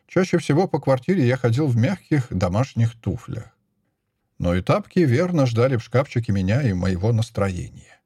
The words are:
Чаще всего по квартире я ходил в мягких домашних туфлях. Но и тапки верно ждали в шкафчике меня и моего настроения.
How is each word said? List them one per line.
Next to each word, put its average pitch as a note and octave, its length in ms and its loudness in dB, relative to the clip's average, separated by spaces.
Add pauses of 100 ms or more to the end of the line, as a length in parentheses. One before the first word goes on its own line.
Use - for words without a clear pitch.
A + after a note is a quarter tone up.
Чаще F#3 300 0
всего D#3+ 320 0
по D#3 100 -2
квартире C3+ 480 0
я B2 80 4
ходил C3 320 0
в B2 80 0
мягких C#3+ 540 0
домашних G#2+ 720 -2
туфлях. - 500 -8 (880)
Но F2 160 0
и F#2 60 0
тапки F#3+ 380 0
верно D#3 460 2
ждали A#2+ 300 2
в A2+ 80 -2
шкафчике - 480 -2
меня G2 300 0
и A#2+ 100 0
моего F#2 400 -2
настроения. G2 960 -4